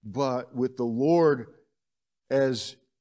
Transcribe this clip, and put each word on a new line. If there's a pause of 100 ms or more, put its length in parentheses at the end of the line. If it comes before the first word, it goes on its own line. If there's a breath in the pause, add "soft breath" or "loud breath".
but
with
the
Lord (800)
as (260)